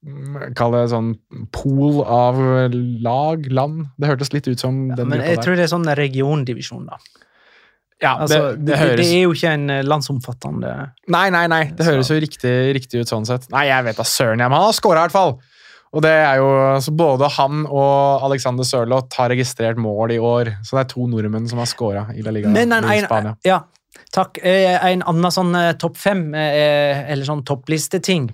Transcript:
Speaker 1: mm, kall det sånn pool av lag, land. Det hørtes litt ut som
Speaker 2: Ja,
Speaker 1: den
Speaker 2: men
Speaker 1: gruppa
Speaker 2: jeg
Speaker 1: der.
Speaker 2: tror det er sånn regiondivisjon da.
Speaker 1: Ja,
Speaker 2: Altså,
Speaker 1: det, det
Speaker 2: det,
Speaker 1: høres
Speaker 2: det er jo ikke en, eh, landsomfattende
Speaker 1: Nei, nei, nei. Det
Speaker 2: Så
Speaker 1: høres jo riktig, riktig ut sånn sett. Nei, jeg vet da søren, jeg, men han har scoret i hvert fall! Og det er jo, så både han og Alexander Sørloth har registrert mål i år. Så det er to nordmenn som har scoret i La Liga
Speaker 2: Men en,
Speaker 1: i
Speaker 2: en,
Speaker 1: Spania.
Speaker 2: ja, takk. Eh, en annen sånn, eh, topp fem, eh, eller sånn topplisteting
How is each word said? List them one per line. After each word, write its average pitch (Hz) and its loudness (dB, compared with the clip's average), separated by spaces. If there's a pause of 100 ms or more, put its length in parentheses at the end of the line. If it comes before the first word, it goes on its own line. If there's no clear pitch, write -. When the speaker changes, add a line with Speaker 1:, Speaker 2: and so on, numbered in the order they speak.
Speaker 1:
mm, 139 -12
kall 120 0
det 120 4
sånn 113 -2 (420)
pool 139 0
av 123 2 (640)
lag, 143 -2
land. 147 -2 (100)
Det 147 0
hørtes 139 -2
litt 143 -4
ut 127 -2
som 131 -2
Speaker 2:
Ja, 123 -4
Speaker 1:
den 120 -2
Speaker 2:
men 127 0
Speaker 1:
gruppa 151 0
Speaker 2:
jeg 165 0
Speaker 1:
der. - -2
Speaker 2:
tror 180 2
det 175 4
er 156 0
sånn 170 0
regiondivisjon 135 -2
da. - -16 (1000)
Speaker 1:
Ja, 135 2
Speaker 2:
Altså, 151 4 (160)
Speaker 1:
det, 147 -10
det 147 -4
Speaker 2:
det, 143 2
Speaker 1:
høres 139 4
Speaker 2:
det 170 2
er 185 4
jo 175 2
ikke 170 0
en, 143 -2
eh, 139 -2
landsomfattende 135 -4 (360)
Speaker 1:
Nei, 175 2
nei, 175 0
nei. 160 2 (100)
Det 165 -2
Speaker 2:
Så 165 2
Speaker 1:
høres 131 2
jo 156 2
riktig, 127 -4 (240)
riktig 120 -6
ut 117 -6
sånn 110 -4
sett. 123 -6
Nei, 139 2
jeg 131 2
vet 113 -4
da 113 -4
søren, 113 0
jeg, 123 2
men 139 4
han 202 4
har - 0
scoret 170 4
i 170 2
hvert 196 0
fall! 170 2 (480)
Og 151 -2
det 156 6
er 151 6
jo, 135 4 (360)
så 156 -4
både 143 2
han 147 0
og 139 2
Alexander 131 -2
Sørloth 127 -2
har 123 0
registrert 120 -2
mål 110 -2
i 117 0
år. 120 0 (120)
Så 120 -6
det 135 0
er 127 -6
to 123 -4
nordmenn 110 -2
som 120 -4
har 120 -4
scoret 107 -4
i 110 -10
La 110 -6
Liga 104 -2
Speaker 2:
Men 233 4
en, 220 0
Speaker 1:
i 214 2
Speaker 2:
en, 208 0
Speaker 1:
Spania. 107 -2 (100)
Speaker 2:
ja, 185 2 (500)
takk. 185 -2
Eh, 185 4
en 185 2
annen 170 2
sånn, 175 0
eh, 170 2
topp 165 -6
fem, 196 0
eh, 147 0
eller 139 -4
sånn 147 -4
topplisteting 151 -2